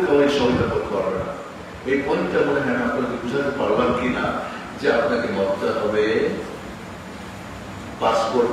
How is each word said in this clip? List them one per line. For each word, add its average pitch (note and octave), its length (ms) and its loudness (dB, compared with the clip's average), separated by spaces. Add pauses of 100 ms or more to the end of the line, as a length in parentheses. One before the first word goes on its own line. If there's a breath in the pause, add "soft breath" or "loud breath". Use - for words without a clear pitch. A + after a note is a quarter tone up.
কাউকে C#3+ 320 6
সহযোগিতা - 420 2 (140)
করবে G2 280 0
না। - 80 -6 (640)
এই C#3 140 4
পয়েন্টটা - 340 0 (100)
মনে C#3+ 140 2
হয় B2+ 140 0
আমি A#2+ 120 0
আপনাকে - 340 -2
বুঝাতে C3+ 380 0
পারলাম G#2+ 380 2
কিনা, - 260 0 (560 loud breath)
যে C#3+ 60 0 (120)
আপনাকে A#2 280 2 (100)
মরতে G2 320 0 (100)
হবে, G#2 280 2 (1900)
পাসপোর্ট - 520 2